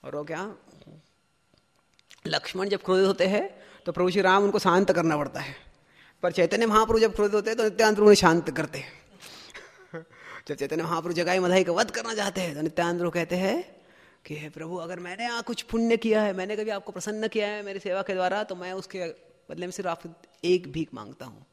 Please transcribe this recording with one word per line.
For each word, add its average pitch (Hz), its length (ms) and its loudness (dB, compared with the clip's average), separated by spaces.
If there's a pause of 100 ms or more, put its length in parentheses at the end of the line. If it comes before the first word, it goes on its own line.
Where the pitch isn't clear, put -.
और 135 120 -12
वो 147 80 -8
क्या, 170 300 -10 (1700)
लक्ष्मण 160 420 -6
जब 196 140 -2
क्रोधित 190 240 4
होते 190 200 2
हैं, 208 340 -2 (260)
तो 175 60 -4
प्रभु 180 180 0
श्री 190 100 0
राम 190 220 4
उनको 202 160 2
शांत 190 340 4
करना 160 240 2
पड़ता 135 240 -6
है, 135 160 -10 (680)
पर 180 100 0
चैतन्य 190 340 2
महाप्रभु 220 320 4
जब 220 160 4
क्रोधित 208 200 2
होते 214 160 0
हैं, 226 60 -2
तो 233 80 0
नित्यानंद 214 320 4
प्रभु 208 100 6
उन्हें 208 140 10
शांत 165 300 6
करते 143 280 -6
हैं। - 140 -14 (1000)
<laughs> 165 120 -14 (420)
जब 151 60 -6
चैतन्य 139 280 -4
महाप्रभु 165 320 -2
जगाई 175 240 2
मधाई 185 260 4
का 175 80 0
वध 202 180 0
करना 226 240 -6
चाहते 202 260 -4
हैं, 170 140 -4
तो 147 80 -6
नित्यानंद 170 360 0
प्रभु 175 120 0
कहते 170 260 -2
हैं 202 400 -2 (500)
कि, 151 100 -12
"हे 151 140 -14
प्रभु, 160 260 -12
अगर 175 220 -10
मैंने 180 240 -12
यहाँ 233 200 -6
कुछ 233 200 -8
पुण्य 226 340 0
किया 220 260 2
है, 208 100 0
मैंने 190 240 -6
कभी 214 140 -6
आपको 202 220 -8
प्रसन्न 214 360 -6
किया 208 200 -2
है 208 140 -8
मेरी 196 160 -10
सेवा 190 240 -4
के 196 120 -6
द्वारा, 185 300 -2
तो 196 120 -10
मैं 180 160 -10
उसके 190 320 -10 (460)
बदले 175 160 -8
में 180 40 -8
सिर्फ 180 180 -8
आपसे 165 200 -8 (360)
एक 175 280 2
भीख 151 220 -4
मांगता 117 320 -16
हूँ। 110 260 -20